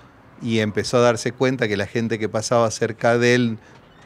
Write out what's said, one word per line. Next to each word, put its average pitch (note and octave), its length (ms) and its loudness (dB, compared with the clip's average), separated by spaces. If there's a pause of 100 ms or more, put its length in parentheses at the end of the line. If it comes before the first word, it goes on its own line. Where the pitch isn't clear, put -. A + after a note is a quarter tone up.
(420)
y A2+ 180 -2
empezó G#2+ 380 -2
a A#2+ 40 4
darse A#2+ 320 2
cuenta C3 340 0
que G#2 80 -2
la G2 120 -2
gente A2+ 300 -4
que G#2 120 -4
pasaba A2+ 420 0
cerca A#2 460 0
de A#2+ 180 4
él, A#2 220 0 (480)